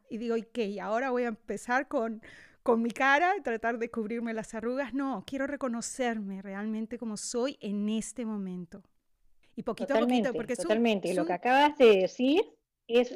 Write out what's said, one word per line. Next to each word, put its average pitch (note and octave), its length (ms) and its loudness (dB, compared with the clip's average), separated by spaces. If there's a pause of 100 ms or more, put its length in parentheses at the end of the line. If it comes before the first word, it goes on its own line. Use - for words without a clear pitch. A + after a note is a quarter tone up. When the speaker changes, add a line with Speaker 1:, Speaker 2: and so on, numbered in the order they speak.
Speaker 1:
y B3+ 100 -8
digo, A3+ 180 -2
"Ok, G#3 440 -4
ahora A3+ 300 -2
voy B3 140 0
a A#3+ 40 -2
empezar A#3+ 600 -4
con, A3+ 340 -4 (400)
con A#3 200 4
mi A#3 100 -2
cara, D4 500 4
tratar A#3 360 -2
de A#3 120 -6
cubrirme A#3 420 -6
las A3 220 -8
arrugas". A#3+ 400 -4
No, C4+ 320 -4
quiero C#4 220 -4
reconocerme A#3 920 -4
realmente G#3+ 580 -6
como A3 200 -6
soy B3 420 -4
en G#3 300 -2
este A3 340 -4
momento. F#3+ 580 -8 (720)
Y - 80 -10
poquito A#3 320 -4
a A3 60 4
poquito, A#3+ 280 2
Speaker 2:
Totalmente, - 100 -2
Speaker 1:
porque A#3 160 -4
es A3+ 60 -4
un, - 40 -4
Speaker 2:
totalmente. G#3+ 440 2
Y - 20 2
Speaker 1:
es F#3 60 0
Speaker 2:
lo F3 60 2
Speaker 1:
un E3 60 -2
Speaker 2:
que F3+ 60 0
acabas C#4 420 4
de A3 200 10
decir B3+ 460 2 (440)
es, A#3+ 300 2